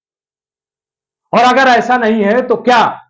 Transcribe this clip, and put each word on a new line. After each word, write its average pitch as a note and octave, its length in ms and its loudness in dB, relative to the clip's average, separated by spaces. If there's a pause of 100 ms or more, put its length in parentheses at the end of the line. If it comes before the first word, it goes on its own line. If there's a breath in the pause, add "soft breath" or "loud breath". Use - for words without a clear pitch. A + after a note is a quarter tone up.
(1300)
और G#3 80 0
अगर B3+ 300 2
ऐसा A#3+ 260 0
नहीं A3+ 280 -2
है, A3+ 180 0
तो B3 140 -2
क्या A3+ 420 -2 (120)